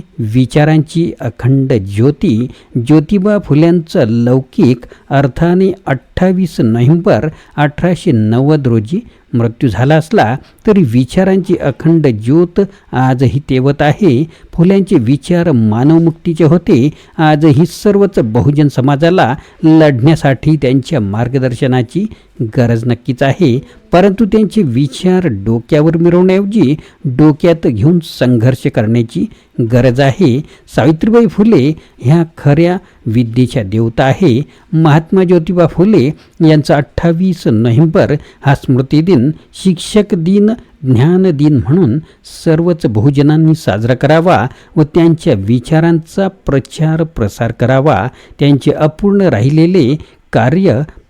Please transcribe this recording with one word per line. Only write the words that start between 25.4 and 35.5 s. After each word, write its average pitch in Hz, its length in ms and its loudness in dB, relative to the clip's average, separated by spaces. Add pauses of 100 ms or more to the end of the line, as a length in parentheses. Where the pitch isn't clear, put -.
मिरवण्याऐवजी 180 760 2 (300)
डोक्यात 156 640 0
घेऊन 143 360 0
संघर्ष 123 640 -2
करण्याची 117 580 -2 (460)
गरज 123 280 2
आहे. 139 440 0 (320)
सावित्रीबाई 214 500 2
फुले 165 480 2 (240)
ह्या 160 260 2 (140)
खऱ्या 170 400 2 (280)
विद्येच्या 120 580 -2
देवता 110 400 -2
आहे. 135 380 0 (320)
महात्मा 160 500 2
ज्योतिबा 175 440 0